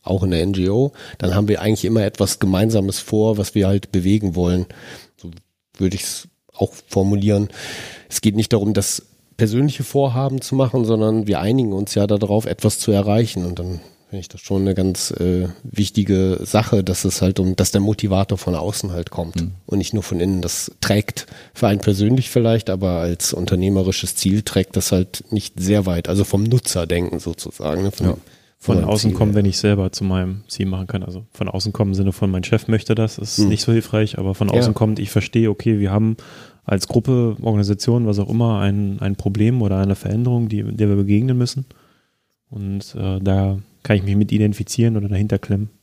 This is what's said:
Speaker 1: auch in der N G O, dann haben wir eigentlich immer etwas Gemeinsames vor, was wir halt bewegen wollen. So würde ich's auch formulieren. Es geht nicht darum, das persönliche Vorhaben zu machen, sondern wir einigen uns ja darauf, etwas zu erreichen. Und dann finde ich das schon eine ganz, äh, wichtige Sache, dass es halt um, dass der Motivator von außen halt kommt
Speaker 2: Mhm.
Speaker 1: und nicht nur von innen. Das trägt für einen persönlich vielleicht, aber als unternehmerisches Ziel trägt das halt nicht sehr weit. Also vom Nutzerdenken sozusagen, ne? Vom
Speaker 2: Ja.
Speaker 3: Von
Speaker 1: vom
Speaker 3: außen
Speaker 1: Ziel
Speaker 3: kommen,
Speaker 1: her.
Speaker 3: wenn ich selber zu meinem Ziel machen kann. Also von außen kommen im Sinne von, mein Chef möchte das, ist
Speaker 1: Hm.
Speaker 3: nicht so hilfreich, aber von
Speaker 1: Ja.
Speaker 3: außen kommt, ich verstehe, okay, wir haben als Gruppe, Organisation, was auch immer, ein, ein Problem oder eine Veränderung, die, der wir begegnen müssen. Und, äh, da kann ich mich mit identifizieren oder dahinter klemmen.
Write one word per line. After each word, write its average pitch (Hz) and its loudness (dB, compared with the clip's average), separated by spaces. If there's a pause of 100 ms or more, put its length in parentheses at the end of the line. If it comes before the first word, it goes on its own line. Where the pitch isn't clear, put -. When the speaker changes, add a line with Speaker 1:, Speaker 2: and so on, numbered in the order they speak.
Speaker 1:
auch 90 0
in 92 0
der 82 2
N 98 0
G 92 0
O, 127 0 (260)
dann 92 -2
haben 104 2
wir 104 0
eigentlich 107 0
immer 113 2
etwas 101 -2
Gemeinsames 98 2
vor, 107 0
was 98 -4
wir 98 4
halt 98 0
bewegen 98 2
wollen. 90 2 (500)
So 85 -16 (480)
würde 95 2
ich's - -8 (260)
auch - -2 (160)
formulieren. 101 2 (600)
Es - -8
geht 104 2
nicht 107 0
darum, 104 2
das - -2 (320)
persönliche 123 0
Vorhaben 135 0
zu - -4
machen, 131 2
sondern 110 2
wir 92 0
einigen 110 2
uns 98 -4
ja 101 2
darauf, 104 2
etwas - 0
zu - 0
erreichen. 101 2
Und 87 -6
dann 87 -6 (300)
finde 101 -10
ich 90 -16
das - -20
schon 98 -2
eine 98 2
ganz, 92 0
äh, 90 0 (140)
wichtige 95 0
Sache, 104 2
dass 92 -2
es 92 0
halt 95 2
um, 92 2
dass 90 2
der 101 2
Motivator 101 0
von 87 -4
außen 92 -6
halt 87 -6
kommt 85 -6
Speaker 2:
Mhm. 87 -6 (140)
Speaker 1:
und 101 -2
nicht 95 -4
nur 104 0
von 92 -4
innen. 92 0
Das - -6
trägt - -2 (280)
für 113 2
einen 101 2
persönlich 107 2
vielleicht, 113 0
aber 92 -2
als 85 -2
unternehmerisches 95 0
Ziel 101 2
trägt - -2
das 95 -2
halt 92 0
nicht 107 -4
sehr 98 2
weit. 85 -2
Also 95 2
vom 101 0
Nutzerdenken 87 0
sozusagen, 82 -6
ne? 98 -2
Vom - -2
Speaker 2:
Ja. 85 -2 (420)
Speaker 3:
Von 98 0
Speaker 1:
vom 101 0
Speaker 3:
außen 107 2
Speaker 1:
Ziel 92 -2
Speaker 3:
kommen, 107 4
Speaker 1:
her. 104 2
Speaker 3:
wenn 101 2
ich 92 0
selber 98 2
zu - -6
meinem 95 -2
Ziel - -4
machen 92 -4
kann. 92 -6
Also 92 -10
von 98 -6
außen 101 -4
kommen 101 0
im 95 0
Sinne 98 2
von, 98 -2
mein 92 -2
Chef - -2
möchte 113 0
das, 110 -2
ist - -6
Speaker 1:
Hm. 104 4
Speaker 3:
nicht 104 0
so 117 2
hilfreich, 110 0
aber 95 -2
von 104 0
Speaker 1:
Ja. - 0
Speaker 3:
außen 120 4
kommt, 107 0
ich 101 -6
verstehe, 110 2
okay, 107 0
wir 98 0
haben 110 2 (480)
als 98 -2
Gruppe, 120 2
Organisation, 110 2
was 101 0
auch 98 -2
immer, 113 2
ein, 101 0
ein 98 -2
Problem 107 0
oder 98 0
eine 98 2
Veränderung, 120 0
die, 104 -2
der 107 0
wir 101 4
begegnen 104 2
müssen. 123 -2 (840)
Und, 98 -6
äh, 95 -4
da 98 2 (240)
kann 107 2
ich 92 0
mich 101 0
mit 101 2
identifizieren 107 0
oder 101 -2
dahinter 101 0
klemmen. 104 -2 (120)